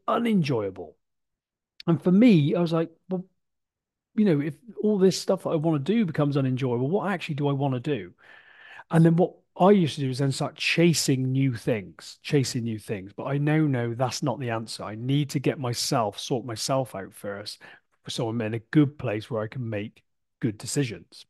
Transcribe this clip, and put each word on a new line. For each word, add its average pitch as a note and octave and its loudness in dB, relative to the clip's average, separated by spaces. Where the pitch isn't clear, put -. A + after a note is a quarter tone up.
unenjoyable. D3 -2
And E3 2
for F#3 2
me, G3 6
I F3 2
was E3 0
like, E3 0
"Well, F#3 -6
you A3 4
know, E3 4
if D3+ -4
all G#3 2
this F#3 4
stuff - -2
that C#3 -4
I D#3 0
wanna D#3 0
do G#3 0
becomes D3 0
unenjoyable, B2+ 0
what F#3 -2
actually E3+ -6
do C#3+ -2
I C#3+ 0
wanna C3+ -2
do?" A#2+ -6
And E3 6
then E3 6
what E3+ 2
I F#3 6
used F3+ 4
to D3 -6
do C3+ -2
is B2+ -4
then C#3 0
start C3+ -6
chasing C#3 2
new C3+ 0
things, G#2 -6
chasing C3 -2
new A2 -6
things. G2+ -10
But A2+ -10
I C#3 -2
now D3+ 2
know B2 0
that's B2 -4
not C#3 -2
the B2 -4
answer. A2+ -6
I G#2 -10
need C3+ -2
to C#3+ -2
get B2 -2
myself, A#2+ -2
sort B2+ -4
myself C3 -4
out F#2+ -12
first, G2+ -12
so A#2+ -6
I'm A#2 -4
in A2 -4
a A2+ -4
good D3 2
place G#2+ -6
where A2+ -4
I G#2+ -6
can A#2 -8
make G#2+ -8
good G#2+ -4
decisions, - -8